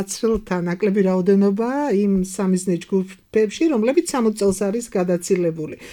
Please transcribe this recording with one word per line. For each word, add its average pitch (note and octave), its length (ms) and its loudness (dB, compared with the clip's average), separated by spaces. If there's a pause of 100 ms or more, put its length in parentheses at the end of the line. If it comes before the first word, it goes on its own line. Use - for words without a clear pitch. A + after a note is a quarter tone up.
აცრელთა G#3 640 -2
ნაკლები F#3+ 400 0
რაოდენობა G3 640 2 (240)
იმ G3+ 200 2 (120)
სამიზნე F#3 560 -2
ჯგუფებში, G3+ 880 -2
რომლებიც C4+ 400 2
სამოცი A3 320 0
წელს G3 240 2
არის A3+ 240 -2
გადაცილებული. F3 840 0 (180)